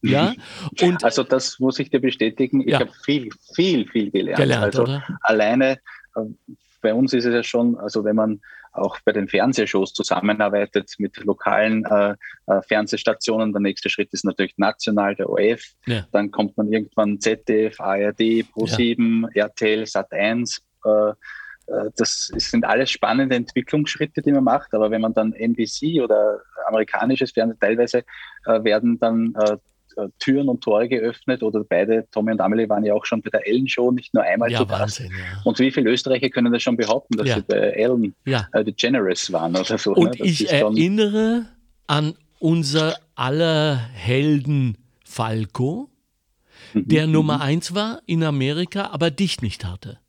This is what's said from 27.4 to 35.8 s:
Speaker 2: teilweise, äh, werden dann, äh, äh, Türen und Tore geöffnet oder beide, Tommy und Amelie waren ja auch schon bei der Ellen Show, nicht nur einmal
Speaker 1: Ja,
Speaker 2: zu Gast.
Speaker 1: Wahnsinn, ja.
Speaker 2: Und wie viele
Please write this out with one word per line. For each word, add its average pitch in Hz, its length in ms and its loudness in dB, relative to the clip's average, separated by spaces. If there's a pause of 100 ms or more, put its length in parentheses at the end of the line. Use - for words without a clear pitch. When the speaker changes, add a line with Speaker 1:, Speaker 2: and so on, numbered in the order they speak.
Speaker 2:
teilweise, 117 460 0 (400)
äh, 110 180 2
werden 113 360 2
dann, 113 360 0
äh, 107 220 2 (400)
äh, 104 100 -6 (120)
Türen 139 280 2
und 120 160 -2
Tore 113 240 2
geöffnet 120 560 -2
oder 107 220 -2
beide, 107 460 2
Tommy 110 200 -2
und 107 80 -2
Amelie 107 300 2
waren 107 160 0
ja 104 80 2
auch 107 120 0
schon 113 160 -2
bei - 80 -8
der - 160 -2
Ellen 123 220 0
Show, 123 240 2
nicht 123 220 -4
nur 110 100 2
einmal 113 260 0
Speaker 1:
Ja, 117 100 2
Speaker 2:
zu 117 60 4
Gast. 101 360 -4
Speaker 1:
Wahnsinn, 92 100 -12
ja. 92 320 -10
Speaker 2:
Und 117 160 0
wie 131 100 4
viele 127 220 2